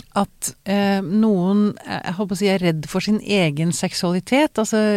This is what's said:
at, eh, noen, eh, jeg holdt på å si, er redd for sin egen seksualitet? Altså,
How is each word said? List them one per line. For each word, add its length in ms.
at, 400
eh, 360
noen, 760
eh, 200
jeg 100
holdt 140
på 60
å 20
si, 100
er 120
redd 280
for 140
sin 180
egen 520
seksualitet? 840
Altså, 220